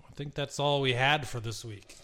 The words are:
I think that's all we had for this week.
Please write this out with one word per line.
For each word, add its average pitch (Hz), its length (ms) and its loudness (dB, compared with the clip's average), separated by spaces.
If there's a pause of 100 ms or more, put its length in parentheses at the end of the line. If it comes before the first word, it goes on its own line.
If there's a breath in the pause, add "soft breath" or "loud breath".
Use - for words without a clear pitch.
I - 60 -20
think 147 200 -10
that's 143 240 -4
all 143 220 4
we 135 140 2
had 139 340 4
for 123 120 -6
this 110 240 -6
week. 104 400 -14